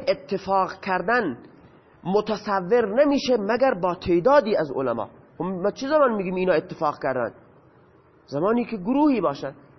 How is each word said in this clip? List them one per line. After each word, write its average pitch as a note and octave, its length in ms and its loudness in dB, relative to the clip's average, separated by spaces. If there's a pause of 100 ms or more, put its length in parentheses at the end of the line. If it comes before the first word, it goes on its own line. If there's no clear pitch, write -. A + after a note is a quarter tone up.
اتفاق F#3+ 720 -2
کردن F#3 560 -2 (640)
متصور G#3 1000 0
نمیشه C4 360 2
مگر A#3+ 340 2
با F3 220 -2
تعدادی G3+ 600 4
از D3 200 -2
علما. A#2 340 -2 (280)
خب - 60 -8
ما F#3 280 -4
چه C4+ 160 -8
زمان C#4 260 4
می‌گیم F#3 220 -4
اینا F#3 180 2
اتفاق D#3 500 -2
کردن؟ B2+ 300 -2 (920)
زمانی G#3 400 0
که A3+ 120 -10
گروهی B3+ 440 2
باشن. C#3 320 -4 (260)